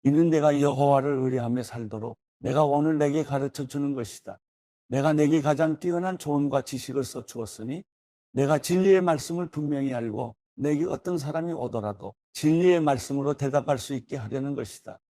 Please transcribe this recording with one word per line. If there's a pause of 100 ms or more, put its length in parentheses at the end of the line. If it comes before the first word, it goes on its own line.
이는
내가
여호와를
의뢰하며
살도록 (240)
내가
오늘
내게
가르쳐
주는
것이다. (500)
내가
내게
가장
뛰어난
조언과
지식을
써주었으니, (480)
내가
진리의
말씀을
분명히
알고, (200)
내게
어떤
사람이
오더라도 (180)
진리의
말씀으로
대답할
수
있게
하려는
것이다. (120)